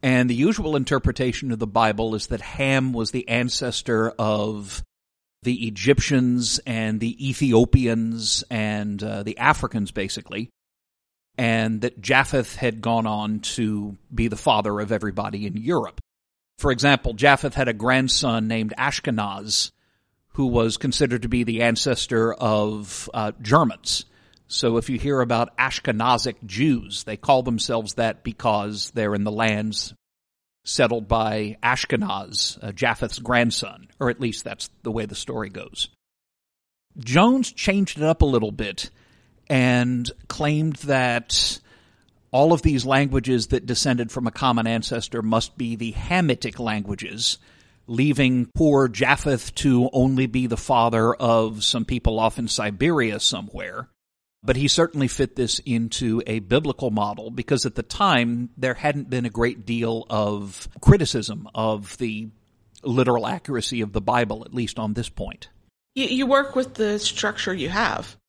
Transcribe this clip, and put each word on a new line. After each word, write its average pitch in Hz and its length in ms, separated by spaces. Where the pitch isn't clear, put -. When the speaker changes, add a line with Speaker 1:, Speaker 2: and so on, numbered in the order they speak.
Speaker 1:
And 127 260
the 120 60
usual 156 400
interpretation 131 760
of 113 80
the 113 80
Bible 110 460
is 107 140
that 110 140
Ham 135 520
was 113 180
the 127 160
ancestor 120 920
of 107 640
the 120 260
Egyptians 123 1000
and 110 320
the 117 300
Ethiopians 113 1200
and, 104 500
uh, 107 220
the 104 140
Africans, 120 540
basically, 101 580
and 113 440
that 120 200
Japheth 131 540
had 113 260
gone 117 240
on 107 360
to 104 540
be 113 140
the 104 80
father 107 440
of 104 120
everybody 101 540
in 95 100
Europe. 113 460
For 143 140
example, 127 420
Japheth 135 400
had 131 140
a 117 60
grandson 120 760
named 110 320
Ashkenaz, 107 880
who 135 180
was 117 300
considered 123 440
to 113 80
be 120 140
the 113 180
ancestor 113 720
of, 107 800
uh, 110 260
Germans. 123 680
So 117 300
if 113 120
you 127 80
hear 139 240
about 120 360
Ashkenazic 120 880
Jews, 107 580
they 107 120
call 131 280
themselves 113 500
that 113 300
because 107 680
they're 107 240
in 101 80
the 107 80
lands 107 640
settled 113 420
by 110 560
Ashkenaz, 104 960
uh, 110 120
Japheth's 117 460
grandson, 120 680
or 127 80
at 117 100
least 117 240
that's - 260
the 117 80
way 107 140
the 104 100
story 110 340
goes. - 380
Jones 185 540
changed 196 460
it 147 60
up 156 180
a 156 40
little 113 260
bit 104 380
and 123 600
claimed 151 500
that 127 840
all 143 200
of 165 120
these 135 220
languages 131 600
that 127 180
descended 123 460
from 123 160
a 110 40
common 117 360
ancestor 117 540
must 110 360
be 117 180
the 113 180
Hamitic 151 680
languages, 104 800
leaving 127 640
poor 143 360
Japheth 131 680
to 127 380
only 131 320
be 123 220
the 113 100
father 117 560
of 113 500
some 113 220
people 117 340
off 110 180
in 117 120
Siberia 110 720
somewhere. 101 680
But 131 120
he 139 120
certainly 151 400
fit - 280
this 123 300
into 117 640
a 110 120
biblical 127 520
model 107 400
because 123 340
at 117 100
the - 80
time 120 720
there 127 200
hadn't 143 340
been 123 160
a 113 60
great 117 340
deal 113 440
of 104 600
criticism 131 760
of 107 420
the 110 320
literal 123 420
accuracy 123 560
of 104 120
the 107 80
Bible, 110 440
at - 80
least 123 260
on 110 140
this 113 160
point. - 400
Speaker 2:
You, 262 100
you 262 220
work 277 280
with 254 200
the 208 240
structure - 540
you 156 160
have. 190 460